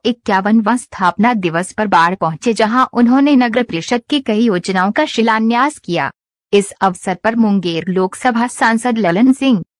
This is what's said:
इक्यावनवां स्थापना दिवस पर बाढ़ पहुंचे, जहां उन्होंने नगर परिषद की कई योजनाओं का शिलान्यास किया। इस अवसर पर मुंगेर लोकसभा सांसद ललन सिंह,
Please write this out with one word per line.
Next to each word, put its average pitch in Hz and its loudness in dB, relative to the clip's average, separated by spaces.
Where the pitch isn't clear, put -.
इक्यावनवां 220 0
स्थापना 196 0
दिवस 175 -4
पर 214 -4
बाढ़ 175 2
पहुंचे, 165 -4
जहां 226 0
उन्होंने 262 4
नगर 240 2
परिषद 240 -4
की 294 0
कई 214 -2
योजनाओं 190 0
का 302 0
शिलान्यास 226 0
किया। 156 -4
इस 202 2
अवसर 185 -4
पर 226 -4
मुंगेर 180 0
लोकसभा 208 -2
सांसद 226 -2
ललन 208 2
सिंह, 262 0